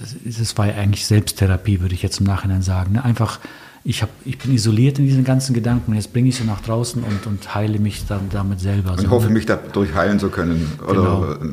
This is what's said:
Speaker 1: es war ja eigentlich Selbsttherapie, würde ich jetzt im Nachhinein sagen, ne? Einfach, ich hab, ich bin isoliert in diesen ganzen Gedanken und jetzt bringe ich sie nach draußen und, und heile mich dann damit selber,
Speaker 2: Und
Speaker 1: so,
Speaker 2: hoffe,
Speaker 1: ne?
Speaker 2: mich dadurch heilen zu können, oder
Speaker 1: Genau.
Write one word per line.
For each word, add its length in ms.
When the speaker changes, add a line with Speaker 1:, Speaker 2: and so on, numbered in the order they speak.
Speaker 1:
es 300
war 100
ja 80
eigentlich 320
Selbsttherapie, 760
würde 140
ich 80
jetzt 160
im 60
Nachhinein 360
sagen, 320
ne? 100
Einfach, 360
ich 180
hab, 80
ich 120
bin 160
isoliert 460
in 60
diesen 180
ganzen 300
Gedanken 380
und 60
jetzt 160
bringe 160
ich 80
sie 80
nach 160
draußen 420
und, 240
und 280
heile 240
mich 280
dann 240
damit 280
selber, 320
Speaker 2:
Und 100
Speaker 1:
so, 80
Speaker 2:
hoffe, 180
Speaker 1:
ne? 60
Speaker 2:
mich 120
dadurch 480
heilen 260
zu 100
können, 420
oder 60
Speaker 1:
Genau. 400